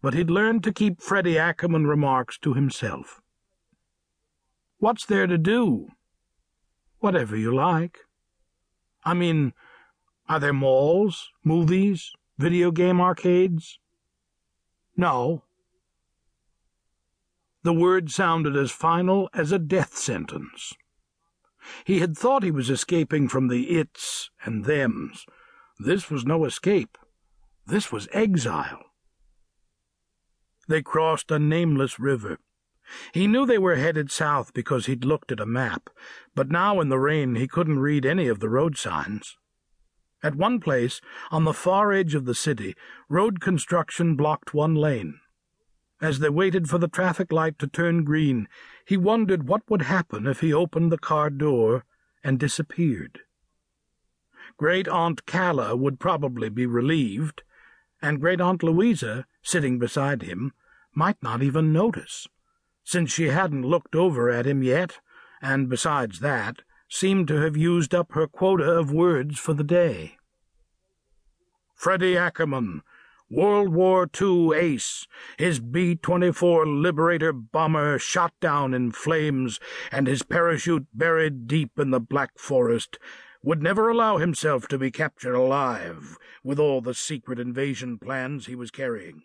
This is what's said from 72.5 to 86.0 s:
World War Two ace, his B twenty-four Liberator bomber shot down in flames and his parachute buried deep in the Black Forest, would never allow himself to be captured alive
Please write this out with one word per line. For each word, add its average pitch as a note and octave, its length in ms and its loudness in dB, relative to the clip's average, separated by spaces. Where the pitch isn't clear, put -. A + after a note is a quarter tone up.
World G3+ 400 2
War F#3 360 4
Two F3 480 2
ace, D#3 540 -2
his D#3+ 220 0
B E3 360 0
twenty-four F3 720 2
Liberator D#3+ 640 2
bomber D3 640 0
shot E3+ 420 -2
down C#3+ 360 0
in B2 160 -2
flames C#3+ 680 -2
and C3+ 140 0
his B2+ 160 0
parachute E3+ 720 0
buried D3+ 540 0
deep D3 320 -2
in C3+ 100 0
the B2+ 120 2
Black C3+ 360 -4
Forest, - 600 0
would D3+ 220 -2
never G3+ 260 2
allow A3+ 280 2
himself D3+ 500 0
to C#3 100 -4
be C3 140 -2
captured C3+ 420 -4
alive A2+ 840 0